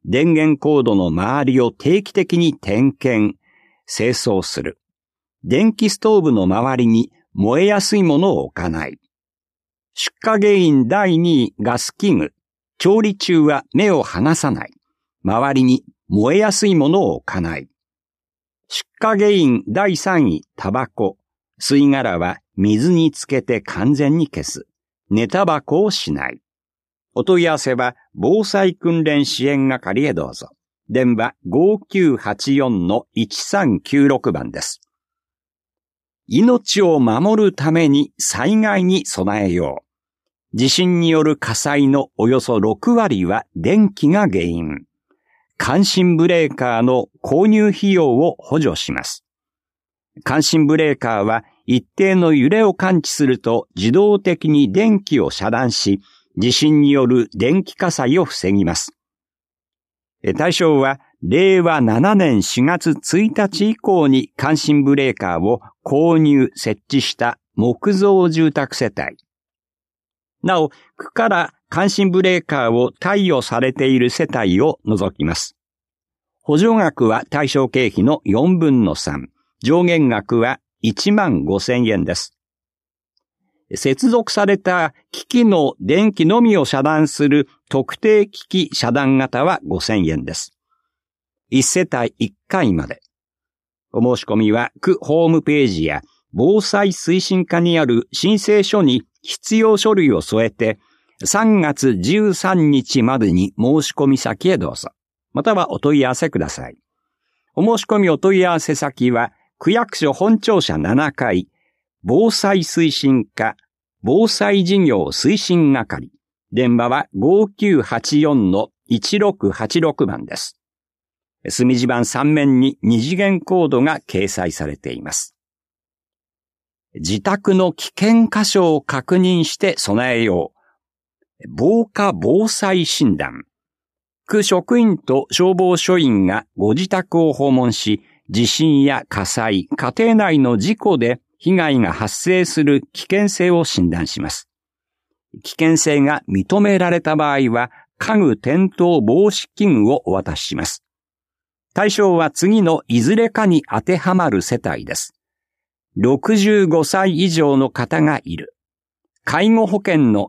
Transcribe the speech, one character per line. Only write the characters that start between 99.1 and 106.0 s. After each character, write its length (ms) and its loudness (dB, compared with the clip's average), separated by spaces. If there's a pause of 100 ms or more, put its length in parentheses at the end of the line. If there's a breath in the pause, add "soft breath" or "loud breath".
必 340 -6
要 200 4
書 180 2
類 180 4
を 80 0
添 260 -2
え 40 -2
て、 280 -4 (460)
三 360 2
月 380 0
十 360 0
三 360 0
日 320 0
ま 160 0
で 140 0
に 260 0
申 240 2
し 100 -6
込 140 -2
み 120 2
先 300 -4
へ 100 2
ど 120 -6
う 60 -14
ぞ。 140 -16 (420)
ま 100 -4
た 120 0
は 160 -2
お 80 -8
問 200 2
い 60 2